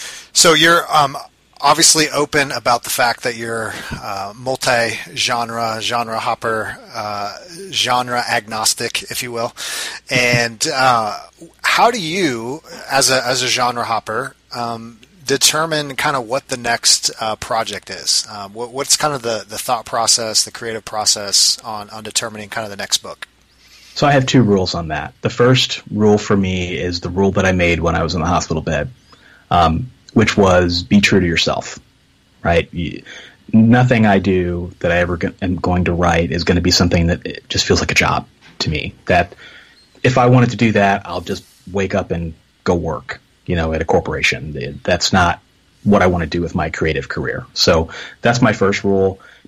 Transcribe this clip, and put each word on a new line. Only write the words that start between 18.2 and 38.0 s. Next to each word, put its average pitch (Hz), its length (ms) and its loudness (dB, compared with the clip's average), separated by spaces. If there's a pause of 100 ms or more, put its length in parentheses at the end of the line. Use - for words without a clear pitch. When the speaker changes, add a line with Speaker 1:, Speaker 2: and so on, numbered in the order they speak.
Speaker 1:
Um, 101 240 -14
what, 113 180 -10
what's 135 240 -2
kind 151 180 0
of 131 100 -6
the, 110 240 -2
the 107 100 -12
thought 117 280 -4
process, 113 600 0
the 107 60 -12
creative 113 340 -10
process 104 760 -2
on, 104 260 -12
on 110 140 -14
determining 107 460 -8
kinda 110 200 -8
the 101 80 -12
next 98 220 -4
book? - 280 -16 (680)
Speaker 2:
So - 100 0
I 143 60 4
have 131 160 2
two 131 160 6
rules 98 320 2
on 85 140 -6
that. 76 320 -8
The - 100 -2
first 123 580 2
rule 104 300 4
for 104 180 0
me 92 400 -2
is 87 240 -4
the 90 80 -6
rule 95 220 2
that 92 140 0
I 92 60 4
made 87 280 2
when 85 160 0
I 85 80 0
was 82 100 -2
in 87 80 -2
the 80 60 -2
hospital 82 340 0
bed, 82 300 -4 (580)
um, 85 400 2 (240)
which 107 240 4
was 90 440 4
be 101 200 4
true 98 180 4
to 87 80 4
yourself, - 500 -2 (680)
right? - 300 2
You, - 300 -6 (480)
nothing 113 540 6
I 98 140 6
do 90 600 0
that 87 120 0
I 87 60 2
ever 87 200 0
go-, - 240 -4
am 90 160 -2
going 90 280 0
to 90 80 0
write 85 380 2
is 87 140 -2
gonna 87 160 4
be 90 100 2
something 87 360 4
that 85 200 -2
it - 220 -12
just - 160 -2
feels - 160 2
like - 100 -2
a - 40 -4
job - 320 0 (320)